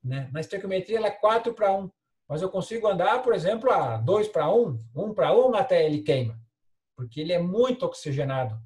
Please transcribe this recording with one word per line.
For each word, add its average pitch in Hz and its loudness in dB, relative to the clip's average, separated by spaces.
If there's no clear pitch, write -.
né? 131 -6
Na 151 -8
estequiometria, 190 -4
ela 214 0
é - 2
quatro 233 2
pra 202 2
um, 196 -4
mas 151 -4
eu 190 -2
consigo 214 -4
andar, 202 2
por 233 2
exemplo, 214 0
a 139 2
dois 190 2
pra 160 0
um, 202 2
um 214 -6
pra 180 4
um 254 6
até 180 4
ele 151 0
queima, 127 0
porque 123 -12
ele 165 -4
é 175 0
muito 220 0
oxigenado. 131 -4